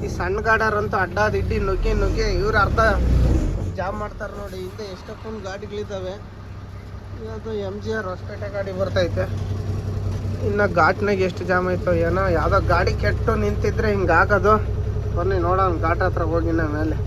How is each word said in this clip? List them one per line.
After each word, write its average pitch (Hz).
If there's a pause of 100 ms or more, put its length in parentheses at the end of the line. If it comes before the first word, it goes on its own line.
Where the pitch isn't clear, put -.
ಈ -
ಸಣ್ಣ 190
ಗಾಡರಂತೂ 214
ಅಡ್ಡಾದಿಡ್ಡಿ 202
ನುಗ್ಗಿ 196
ನುಗ್ಗಿ 196
ಇವ್ರು 208
ಅರ್ಧ 196 (960)
ಜಾಮ್ 196
ಮಾಡ್ತಾರೆ 208
ನೋಡಿ. 202
ಹಿಂದೆ 185
ಎಷ್ಟೊಂದು 214
ಗಾಡಿಗಳಿದ್ದಾವೆ. 196 (1200)
ಇದು 220
ಎಮ್ 202
ಜಿ 220
ಆರ್ 214
ಹೊಸಪೇಟೆ 196
ಗಾಡಿ 196
ಬರ್ತೈತೆ. 185 (960)
ಇನ್ನು 202
ಘಾಟ್ನಾಗ 190
ಎಷ್ಟು 185
ಜಾಮ್ 180
ಐತೋ 180
ಏನೋ. 175
ಯಾವುದೋ 170
ಗಾಡಿ 175
ಕೆಟ್ಟು 208
ನಿಂತಿದ್ರೆ 208
ಹಿಂಗಾಗೋದು. 196 (600)
ಬನ್ನಿ 185
ನೋಡೋಣ 180
ಘಾಟ್ 165
ಹತ್ರ 180
ಹೋಗಿ 165
ಇನ್ನ 165
ಮೇಲೆ. 151 (100)